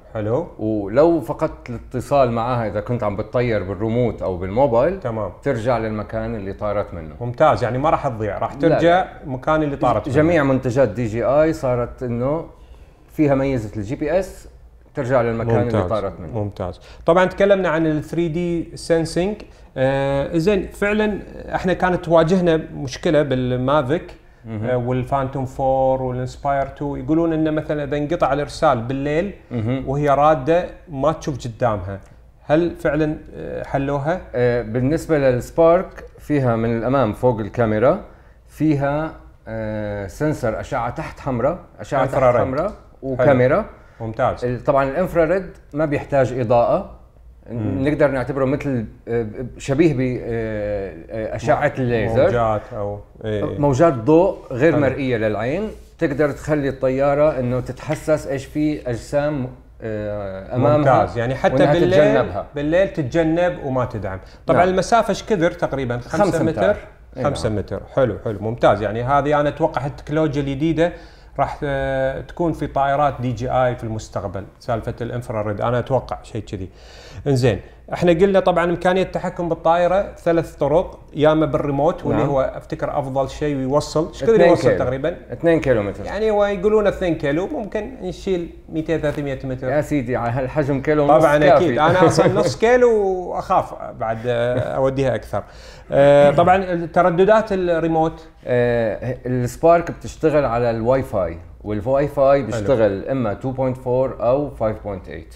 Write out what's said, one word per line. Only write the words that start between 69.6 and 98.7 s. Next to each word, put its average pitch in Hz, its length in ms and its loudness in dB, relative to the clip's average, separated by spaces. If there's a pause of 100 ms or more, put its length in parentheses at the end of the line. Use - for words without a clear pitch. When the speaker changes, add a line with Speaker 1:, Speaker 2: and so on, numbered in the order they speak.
Speaker 1:
التكنولوجيا 147 560 -2
الجديدة 151 520 0 (460)
راح، 135 240 -2
آه، 135 580 -2
تكون 165 320 -2
في 156 140 -6
طائرات 139 520 2
دي 123 120 -2
جي 120 200 -4
آي 123 240 2
في - 80 -12
المستقبل، 101 600 -8 (160)
سالفة 113 420 -4
الانفراريد، 110 600 -6
أنا 120 180 0
أتوقع - 440 -2
شيء - 180 -10
كذي. 92 280 -10 (580)
إنزين، 123 320 2 (340)
إحنا 180 180 2
قلنا 190 280 4
طبعًا 175 260 2
إمكانية 180 380 0
التحكم 175 460 -6
بالطائرة 175 640 2
ثلاث 170 400 0
طرق. 156 440 0 (140)
ياما 156 320 4
بالريموت، 143 600 0
واللي 127 160 2
Speaker 2:
نعم. 143 100 2
Speaker 1:
هو 135 100 2
افتكر - 580 -4
افضل 131 300 -2
شيء 151 260 -2
ويوصل. 143 520 0
ايش - 160 -12
كثر 226 120 4
Speaker 2:
اثنين 170 140 8
Speaker 1:
يوصل - 200 4
Speaker 2:
كيلو. 151 140 2
Speaker 1:
تقريبًا؟ 135 320 -4 (180)
Speaker 2:
اثنين 160 280 2
كيلومتر. 107 440 0
Speaker 1:
يعني 214 260 -2
هو 208 140 2
يقولون 202 420 2
اثنين 180 280 0
كيلو، 160 320 -2
ممكن 220 440 -6 (100)
نشيل 180 480 -4 (200)
ميتين، 160 300 -2
ثلاثمية 143 440 -4
متر. 131 260 -6
Speaker 2:
يا 147 120 0
سيدي، 127 340 -2
على 117 160 -2
هالحجم 135 500 -2
كيلو 151 220 2
ونص 143 80 4
Speaker 1:
طبعًا 151 260 6
Speaker 2:
كافي. 151 280 6
Speaker 1:
أكيد. 127 140 0
أنا 170 280 6
أصلًا - 260 4
Speaker 2:
<laughs> - 60 2
Speaker 1:
نص 127 180 0
كيلو 240 340 6 (100)
وأخاف 185 720 -2 (260)
بعد، 113 260 -2
آه، 123 340 0
أوديها 131 560 0
أكثر. 101 280 -6 (480)
آه، 143 400 8
طبعًا 175 240 6
الترددات 180 960 2
الريموت؟ 165 760 0 (180)
Speaker 2:
آه، 120 800 0